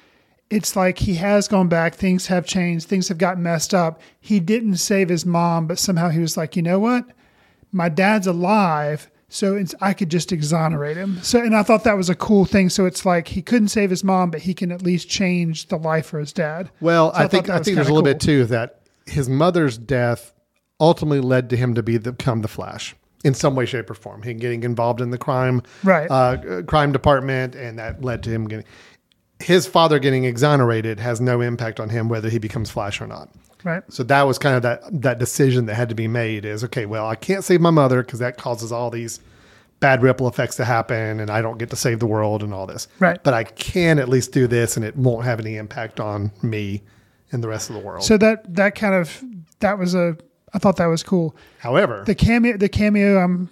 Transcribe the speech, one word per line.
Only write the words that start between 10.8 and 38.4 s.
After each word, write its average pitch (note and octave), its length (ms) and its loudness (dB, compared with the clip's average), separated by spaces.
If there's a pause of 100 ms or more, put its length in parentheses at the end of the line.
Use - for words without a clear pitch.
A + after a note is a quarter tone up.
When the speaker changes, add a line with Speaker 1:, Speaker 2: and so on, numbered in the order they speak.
Speaker 1:
him." F#3+ 260 -4
So, A#3+ 180 2
and A3 160 2
I G#3 80 4
thought A3 200 4
that G#3 120 4
was F#3 140 -2
a F3+ 40 4
cool G3+ 300 4
thing. F#3+ 240 4
So F#3+ 160 0
it's F3+ 200 -2
like E3+ 240 0
he F#3 140 -6
couldn't A3 260 2
save G3+ 220 0
his F#3 140 -4
mom, F#3 260 2
but D#3 120 -8
he F3 120 -2
can F3+ 160 -4
at F3+ 120 -10
least F3 260 0
change F3 600 -2
the E3+ 100 -4
life D#3+ 280 -2
for D#3 140 -8
his C#3+ 120 -8
dad. D#3+ 380 -6 (100)
Speaker 2:
Well, E3 320 4
Speaker 1:
So F3+ 60 -4
Speaker 2:
I G3+ 60 6
Speaker 1:
I - 40 0
Speaker 2:
think, F#3 180 2
Speaker 1:
thought - 0 -
that G3 80 -2
Speaker 2:
I E3+ 40 2
Speaker 1:
was D#3+ 60 -2
Speaker 2:
think G3+ 120 2
there's D3 120 2
a - 20 2
Speaker 1:
kinda D3+ 40 4
Speaker 2:
little D3+ 120 6
Speaker 1:
cool. C#3 80 4
Speaker 2:
bit - 60 -8
too C#3+ 240 4
that A#2 360 -4 (260)
his C#3 220 -4
mother's D3+ 500 2
death A#2+ 540 -2 (460)
ultimately D3+ 420 2
led B2+ 300 2
to B2 60 0
him B2 180 0
to A#2 80 -2
be A#2 140 0
the, A#2 160 -4
become A#2 300 -2
the A2 60 -4
Flash - 460 -12 (300)
in C#3 100 4
some C#3 220 0
way, B2 100 0
shape, A2+ 240 -6
or A2 40 -12
form. G2+ 280 -18
Him A#2 140 -8
getting A#2 260 -4
involved A#2+ 380 -2
in A#2+ 100 -4
the B2 80 -6
crime, B2+ 440 0 (200)
Speaker 1:
Right. F3+ 280 2
Speaker 2:
uh, B2+ 540 0
crime D3 280 2
department, C3 640 0
and A#2 220 -12
that A2+ 260 -10
led A#2 200 -4
to A2+ 60 -6
him A2+ 160 -4
getting, A2 200 -10 (760)
his F3+ 260 2
father E3 320 4
getting C3 260 2
exonerated A#2 760 2
has A#2 200 -4
no B2 200 2
impact A#2+ 400 -4
on A2 80 -6
him A2+ 200 -2
whether A2+ 220 -2
he A2+ 80 -2
becomes G#2+ 320 -6
Flash G2+ 300 -6
or A2 60 -12
not. G#2+ 220 -16 (340)
Speaker 1:
Right. E3+ 260 -6
Speaker 2:
So - 160 -8
that C#3 220 4
was B2+ 120 0
kind C3+ 180 2
of A#2+ 60 0
that, A#2+ 200 -2 (200)
that A#2+ 160 0
decision B2 480 2
that G#2+ 80 -6
had A#2 140 -2
to A2+ 60 -6
be A2+ 120 -4
made A2 380 -4
is, G#2+ 200 -8
"Okay, A#2 220 -6
well, G#2+ 220 -6
I A2 60 -4
can't F#3+ 280 -4
save F3+ 200 4
my E3+ 80 6
mother C3 320 4
'cause A#2 180 -10
that B2 160 -4
causes A#2 360 -8